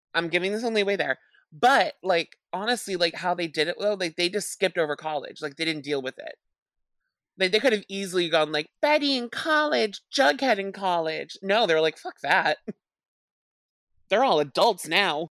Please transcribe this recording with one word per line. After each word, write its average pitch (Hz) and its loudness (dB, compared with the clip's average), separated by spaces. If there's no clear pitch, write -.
I'm 170 0
giving 175 0
this 214 -4
some 226 -2
leeway 202 0
there. 147 -2
But, 214 4
like, 170 0
honestly, 208 -4
like, 170 0
how 175 -2
they 175 -4
did 151 -2
it, 175 -6
though, 208 0
like, 180 -6
they 175 0
just 202 -4
skipped 180 -2
over 147 0
college. - -8
Like, 147 -8
they 165 -4
didn't 156 -4
deal 143 -2
with 131 -8
it. - -14
Like, 185 0
they 214 4
could 254 4
have 208 0
easily 185 -2
gone, 151 2
like, 151 -4
"Betty 285 2
in 240 -4
college, 294 0
Jughead 269 2
in 196 -6
college." 165 -2
No, 202 2
they 165 4
were 160 4
like, 160 2
"Fuck - -12
that." 156 2
<laughs> - -20
They're 220 4
all 185 4
adults 170 0
now. 165 0